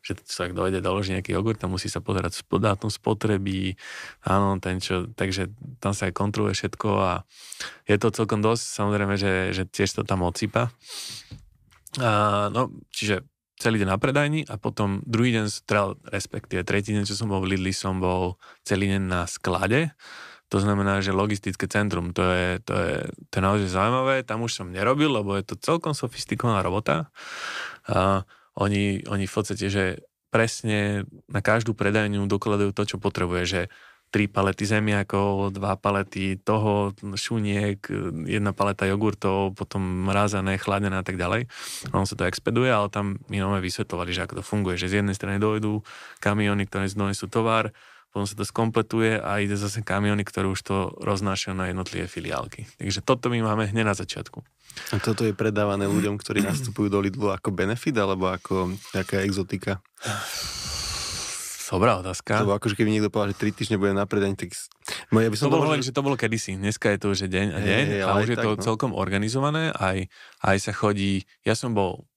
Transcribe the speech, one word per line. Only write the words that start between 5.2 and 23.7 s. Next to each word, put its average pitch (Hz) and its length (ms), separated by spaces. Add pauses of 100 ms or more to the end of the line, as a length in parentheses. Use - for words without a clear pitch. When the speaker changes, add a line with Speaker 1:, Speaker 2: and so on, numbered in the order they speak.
Speaker 1:
tam 98 160
sa 98 120
aj - 80
kontroluje 104 360
všetko - 360 (120)
a 92 240 (640)
je 104 80
to 107 160
celkom 107 320
dosť, 113 240
samozrejme, 101 480
že, 98 160 (240)
že 95 80
tiež - 320
to 107 80
tam 95 160
odsýpa. 107 480 (1300)
A, 104 520
no, 113 200 (240)
čiže 104 320 (320)
celý 113 240
deň 95 80
na 95 100
predajni 147 460
a 107 160
potom 104 480
druhý 117 240
deň, 110 160
s-, - 160
teda 101 400
respektíve - 640
tretí 101 240
deň, 101 160
čo 101 80
som 104 160
bol 95 80
v 95 160
Lidli, 95 160
som 95 240
bol 92 400 (240)
celý 98 320
deň 98 160
na 90 160
sklade. 98 720 (560)
To 98 80
znamená, 101 400
že 98 160
logistické 101 480
centrum, 92 480
to 90 160
je, 90 320
to - 160
je, 87 180 (380)
to - 80
je - 20
naozaj 98 300